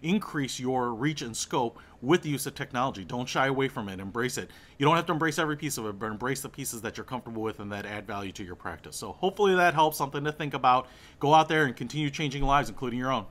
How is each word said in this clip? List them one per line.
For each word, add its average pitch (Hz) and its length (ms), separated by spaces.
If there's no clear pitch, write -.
increase 156 560
your 127 340
reach 147 300
and 113 120
scope 127 440
with 170 200
the 156 80
use 139 160
of 135 80
technology. 123 500
Don't 123 240
shy 135 200
away 135 200
from 113 220
it. 95 100
Embrace 117 380
it. - 140
You 143 80
don't 160 100
have 170 120
to 185 60
embrace 156 260
every 151 180
piece 147 200
of 110 100
it, 101 120
but 113 60
embrace 120 360
the 131 60
pieces 120 360
that 110 120
you're 110 80
comfortable 117 380
with 110 180
and 101 120
that 101 160
add 104 180
value 101 280
to 104 100
your 90 120
practice. 82 400
So 101 180
hopefully 190 420
that 175 180
helps, 156 240
something 143 260
to 151 80
think 147 220
about. 127 340
Go 143 140
out 156 160
there 156 160
and 120 100
continue 143 360
changing 139 320
lives, 139 260
including 120 300
your 131 120
own. 110 200